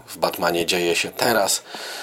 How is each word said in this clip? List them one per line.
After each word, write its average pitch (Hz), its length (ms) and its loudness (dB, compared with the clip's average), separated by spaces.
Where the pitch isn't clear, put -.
w - 120 -14
Batmanie 87 480 0
dzieje 87 300 2
się 90 140 -2
teraz. 107 520 2